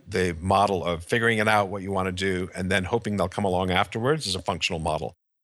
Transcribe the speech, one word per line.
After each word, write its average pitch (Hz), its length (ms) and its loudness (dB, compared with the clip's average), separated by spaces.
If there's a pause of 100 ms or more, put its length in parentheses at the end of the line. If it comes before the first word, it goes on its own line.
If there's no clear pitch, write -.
(100)
the 92 300 0
model 95 440 4
of 85 200 -2
figuring 117 340 0
it 107 80 2
out, 104 220 4
what 95 140 -8
you 98 100 -4
wanna 95 180 0
do, 90 420 -2
and 90 160 -4
then 98 140 2
hoping 104 340 -2
they'll 98 120 0
come 104 160 -4
along 92 260 0
afterwards 117 560 0
is 95 80 -2
a 92 80 -6
functional 87 380 -2
model. 78 340 -4 (300)